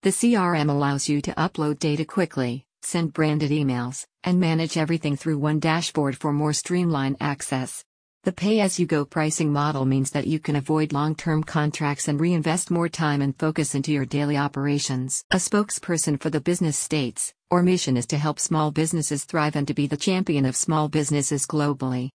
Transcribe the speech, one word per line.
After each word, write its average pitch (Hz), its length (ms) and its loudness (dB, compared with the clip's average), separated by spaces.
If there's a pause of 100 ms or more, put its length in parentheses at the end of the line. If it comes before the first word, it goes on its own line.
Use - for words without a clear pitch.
The 190 100 2
C 240 240 2
R 180 180 2
M 151 140 2
allows 143 400 0
you 147 140 2
to - 100 -4
upload 151 460 -2
data 151 260 0
quickly, 131 580 -2 (180)
send 170 320 -2
branded 151 380 2
emails, 131 540 -2 (180)
and 180 160 2
manage 165 380 2
everything 156 380 0
through 151 220 -2
one 151 220 0
dashboard 156 580 0
for 151 140 -2
more 151 220 0
streamlined 151 680 0
access. 139 640 -4 (400)
The 190 80 0
pay-as-you-go 185 760 2
pricing 156 460 0
model 147 320 0
means 135 280 2
that 143 160 -2
you 156 120 0
can 151 160 -2
avoid 156 380 0
long-term 156 500 0
contracts 147 640 -2
and 143 120 0
reinvest 165 500 0
more 170 180 2
time 151 320 0
and 139 160 0
focus 156 380 -2
into 139 180 -2
your 139 140 0
daily 147 320 0
operations. 139 920 -2
A 190 60 2
spokesperson 180 800 0
for 156 100 -2
the 147 100 0
business 170 380 0
states, - 560 -2 (160)
"Our 180 140 4
mission 180 340 2
is 120 100 0
to 147 120 0
help 147 200 -2
small 156 300 0
businesses 156 560 -2
thrive 151 300 0
and 143 120 0
to 143 60 -2
be 143 140 0
the 147 100 -2
champion 180 480 2
of 131 100 0
small 156 320 0
businesses 147 600 0
globally." 135 640 -2 (100)